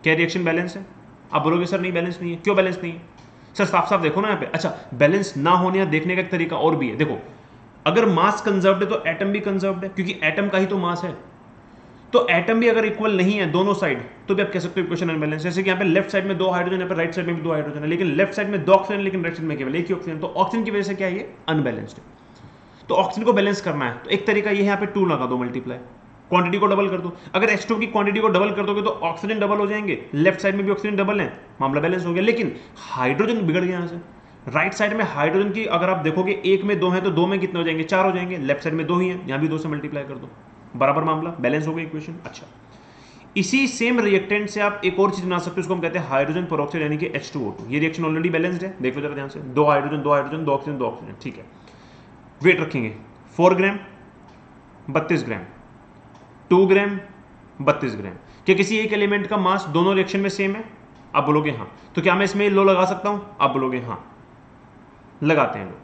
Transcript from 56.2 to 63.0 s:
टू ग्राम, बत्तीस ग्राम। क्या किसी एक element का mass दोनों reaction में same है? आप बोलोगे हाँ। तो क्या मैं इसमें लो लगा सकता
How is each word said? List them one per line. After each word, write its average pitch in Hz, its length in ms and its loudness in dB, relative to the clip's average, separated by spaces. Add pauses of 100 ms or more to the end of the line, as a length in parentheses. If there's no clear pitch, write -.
टू 185 160 8
ग्राम, 202 320 4 (600)
बत्तीस 135 360 0
ग्राम। 98 180 -10 (320)
क्या 190 100 6
किसी 196 220 2
एक 214 160 0
element 202 340 0
का 214 120 -2
mass 185 340 0
दोनों 185 220 4
reaction 190 240 0
में 196 100 0
same 196 260 -2
है? 220 80 -10 (520)
आप 139 80 2
बोलोगे 151 280 2
हाँ। 110 200 -10 (240)
तो 170 60 0
क्या 180 140 4
मैं 196 100 2
इसमें 202 240 2
लो 196 140 6
लगा 185 220 6
सकता 196 240 -2